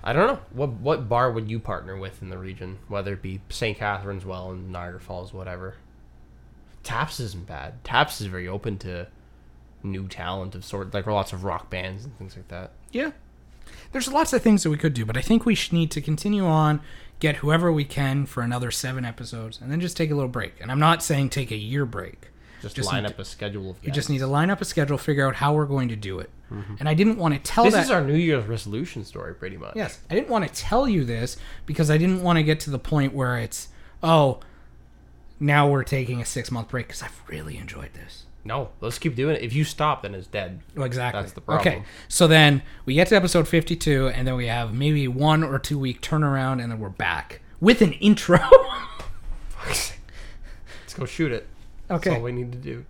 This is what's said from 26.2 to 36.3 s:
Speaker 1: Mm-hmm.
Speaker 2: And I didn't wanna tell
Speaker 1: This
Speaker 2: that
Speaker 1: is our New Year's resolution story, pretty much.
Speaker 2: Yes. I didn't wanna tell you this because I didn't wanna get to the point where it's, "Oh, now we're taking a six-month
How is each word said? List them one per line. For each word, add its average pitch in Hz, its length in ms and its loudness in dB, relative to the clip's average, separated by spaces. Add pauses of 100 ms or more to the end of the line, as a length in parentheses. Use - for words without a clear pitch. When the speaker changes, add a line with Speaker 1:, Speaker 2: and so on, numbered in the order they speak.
Speaker 1:
Mm-hmm. 104 280 -10
Speaker 2:
And 151 100 0
I 156 60 4
didn't 214 220 4
wanna 160 220 2
tell - 260 4
Speaker 1:
This 214 100 8
Speaker 2:
that 180 100 6
Speaker 1:
is 262 60 0
our 180 100 4
New 143 140 2
Year's 156 300 2
resolution 107 600 -6
story, 87 300 -12
pretty 95 220 -12
much. - 180 -12
Speaker 2:
Yes. 214 240 -6 (100)
I 160 60 0
didn't 262 140 2
wanna 208 200 0
tell 262 380 0
you 185 180 2
this 117 320 -4 (300)
because 151 240 2
I 151 60 6
didn't 180 260 4
wanna 170 180 4
get 151 200 2
to 147 100 -6
the 127 80 -4
point 143 340 0
where 123 240 0
it's, - 300 -8 (340)
"Oh, 156 380 4 (1000)
now 147 300 6
we're 139 140 2
taking 127 360 -2
a 117 60 -6
six-month 117 440 -6